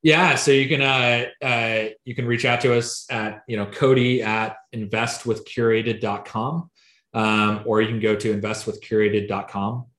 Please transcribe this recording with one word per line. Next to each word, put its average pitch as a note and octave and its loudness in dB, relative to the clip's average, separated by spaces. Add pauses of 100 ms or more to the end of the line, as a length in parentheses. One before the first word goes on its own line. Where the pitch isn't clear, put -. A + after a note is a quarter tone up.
Yeah. D#3 4
So C#3+ 2
you C3+ 4
can, C#3+ 0
uh, B2 2 (180)
uh, A2+ -2 (160)
you A#2+ -10
can B2 -4
reach A#2+ -2
out B2 2
to B2 4
us A#2 -2
at, G#2+ -6
you A#2 -4
know, G2+ -2
Cody B2 2
at A2 -2 (160)
invest A2 -4
with A2 -4
curated A2+ 0
dot G#2 -4
com, C#3+ -6 (420)
um, G#2+ 0
or A2 2
you A2 2
can A2+ -2
go G#2+ 2
to G#2+ -2
invest G#2+ -4
with G#2 -8
curated G#2 0
dot G2 -4
com. A2 -4 (120)